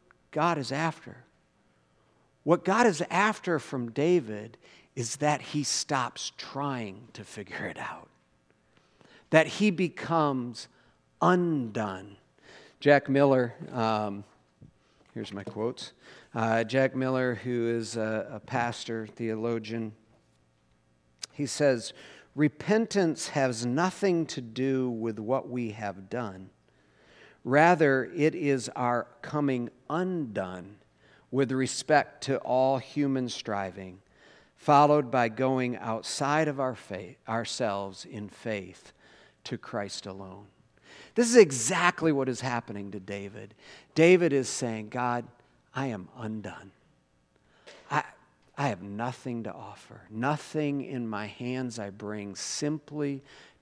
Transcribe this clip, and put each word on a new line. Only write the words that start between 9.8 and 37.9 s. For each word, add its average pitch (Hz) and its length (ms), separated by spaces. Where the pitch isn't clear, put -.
undone. 117 960
Jack 143 300
Miller, 135 440
um, 107 500
here's 107 200
my 98 100
quotes. 107 480
Uh, 113 300
Jack 131 320
Miller, 131 400
who 120 320
is 117 300
a, 110 340
a 107 80
pastor, 117 680
theologian, 110 840
he 147 120
says, 131 480
"Repentance 170 960
has 127 360
nothing 170 600
to - 120
do 127 500
with 113 300
what 117 300
we 120 220
have 101 380
done. 101 400
Rather, 147 720
it 147 180
is 135 420
our 120 320
coming 135 480
undone 104 880
with 127 200
respect 131 760
to 135 120
all 131 400
human 135 500
striving, 98 720
followed 147 560
by 120 160
going 127 500
outside 139 720
of 143 140
our 131 140
faith, 92 420
ourselves 104 800